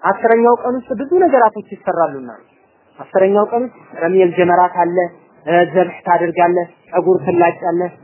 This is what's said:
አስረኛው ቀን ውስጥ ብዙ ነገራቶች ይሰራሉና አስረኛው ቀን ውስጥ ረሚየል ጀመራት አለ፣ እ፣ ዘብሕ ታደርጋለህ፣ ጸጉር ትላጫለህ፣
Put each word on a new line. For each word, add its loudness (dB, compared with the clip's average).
አስረኛው 2
ቀን -6
ውስጥ -10
ብዙ -8
ነገራቶች 2
ይሰራሉና -6
አስረኛው 0
ቀን -4
ውስጥ -12
ረሚየል 2
ጀመራት 2
አለ፣ 0
እ፣ 2
ዘብሕ -2
ታደርጋለህ፣ 0
ጸጉር 0
ትላጫለህ፣ -2